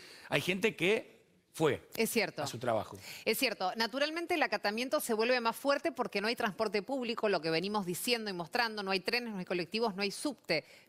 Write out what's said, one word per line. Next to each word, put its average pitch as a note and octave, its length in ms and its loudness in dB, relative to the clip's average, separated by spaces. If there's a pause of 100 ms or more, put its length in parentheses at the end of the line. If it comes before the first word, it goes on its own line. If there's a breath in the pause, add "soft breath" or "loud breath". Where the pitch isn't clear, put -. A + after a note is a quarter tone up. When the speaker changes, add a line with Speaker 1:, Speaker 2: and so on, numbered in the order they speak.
(300 loud breath)
Speaker 1:
hay D3 100 4
gente F3+ 360 0
que G3 400 0 (360)
fue C3 360 2 (100)
Speaker 2:
Es A3+ 140 2
cierto. E3 320 0
Speaker 1:
a C#3 40 -2
su A#2+ 120 -6
trabajo. A2+ 360 0 (300 loud breath)
Speaker 2:
Es A3 140 2
cierto. G3+ 360 0
Naturalmente, D4+ 600 0
el D4+ 80 4
acatamiento A#3 560 0
se - 160 -2
vuelve A#3+ 260 4
más A3+ 140 0
fuerte C#4+ 360 0
porque G#3 300 -2
no G#3 60 0
hay A#3 80 0
transporte G#3+ 480 0
público, A#3+ 440 -2
lo F#3+ 140 2
que D#3+ 80 -2
venimos F#3+ 380 0
diciendo G#3+ 420 0
y G3 40 -4
mostrando, G#3+ 500 -2
no F#3+ 80 0
hay F#3+ 80 4
trenes, A#3 340 -2
no G3 60 -4
hay F3+ 60 -4
colectivos, F#3+ 500 0
no G3 80 -4
hay G3+ 80 0
subte. F#3+ 520 -2 (260 loud breath)